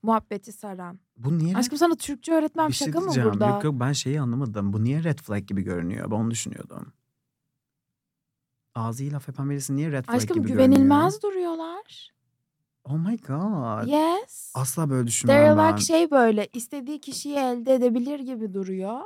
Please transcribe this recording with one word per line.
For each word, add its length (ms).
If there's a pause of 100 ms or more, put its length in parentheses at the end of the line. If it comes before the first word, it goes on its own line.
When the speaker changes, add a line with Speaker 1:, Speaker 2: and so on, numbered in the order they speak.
Speaker 1:
muhabbeti 480
saran. 480 (180)
Speaker 2:
Bu 200
niye 180
Speaker 1:
Aşkım, 220
sana 180
Türkçe 380
öğretmem 340
Speaker 2:
Bir 60
şey 140
Speaker 1:
şaka 120
mı 60
Speaker 2:
diyeceğim. 240
Speaker 1:
burada? 180
Speaker 2:
Yok, 160
yok, 160
ben 120
şeyi 300
anlamadım. 520
Bu 100
niye 200
red 160
flag 280
gibi 140
görünüyor? 500
Ben 40
onu 160
düşünüyordum. 640 (1800)
Ağzı 280
iyi 80
laf 160
yapan 220
birisi 260
niye 160
red 140
flag 100
Speaker 1:
Aşkım, 220
Speaker 2:
gibi 100
Speaker 1:
güvenilmez 720
Speaker 2:
görünüyor? 20
Speaker 1:
duruyorlar. 880 (760)
Speaker 2:
Oh 140
my 200
God. 720
Speaker 1:
Yes. 680
Speaker 2:
Asla 340
böyle 180
düşünmem 300
Speaker 1:
They're 200
Speaker 2:
ben. 160
Speaker 1:
like 120
şey 260
böyle, 420
istediği 480
kişiyi 340
elde 380
edebilir 460
gibi 340
duruyor. 520